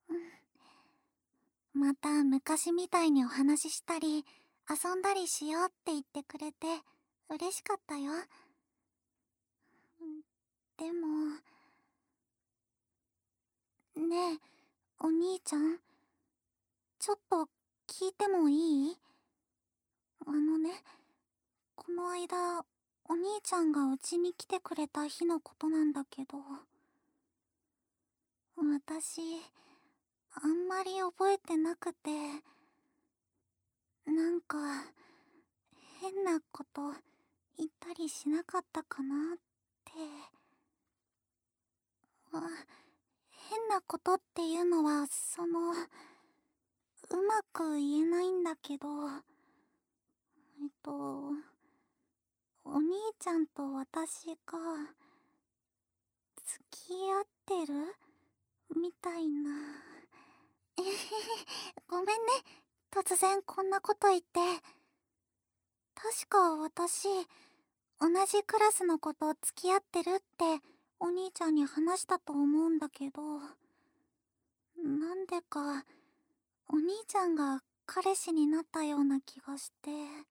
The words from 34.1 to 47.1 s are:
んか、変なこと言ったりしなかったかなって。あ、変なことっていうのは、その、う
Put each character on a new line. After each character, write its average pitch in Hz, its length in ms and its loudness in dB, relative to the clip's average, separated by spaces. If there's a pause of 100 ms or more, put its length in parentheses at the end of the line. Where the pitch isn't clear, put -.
ん 349 100 0
か、 - 160 -8 (1400)
変 381 220 -4
な 339 180 2 (100)
こ - 120 -14 (100)
と 285 220 -6 (600)
言 320 100 -6
っ - 20 -10 (100)
た 339 140 -12
り 320 160 -6
し - 180 -10
な 311 160 -2
か - 140 -6
っ 349 160 -4
た 320 80 -4
か - 220 -10
な 294 320 -4
っ - 20 -20 (460)
て。 - 80 -20 (2500)
あ、 320 100 -4 (1120)
変 440 160 -2
な 403 140 2
こ - 180 -8
と 370 160 4
っ 381 60 -4 (120)
て 339 140 -2
い 330 140 0
う 349 40 2
の 339 180 4
は、 294 220 2
そ - 400 -6
の、 339 280 0
う - 20 -2 (1500)